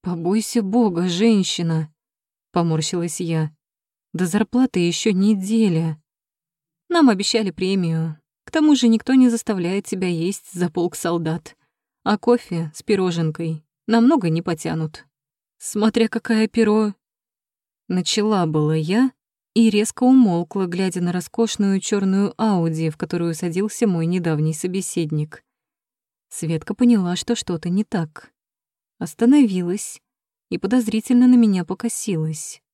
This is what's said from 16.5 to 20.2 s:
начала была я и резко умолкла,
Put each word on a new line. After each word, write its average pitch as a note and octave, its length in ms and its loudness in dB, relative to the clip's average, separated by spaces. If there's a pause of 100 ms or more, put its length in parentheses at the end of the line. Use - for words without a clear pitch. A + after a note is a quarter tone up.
начала F#3 580 0
была D#3 280 0
я F#3+ 380 0 (420)
и A3+ 160 4
резко G#3 340 -2
умолкла, G3 640 4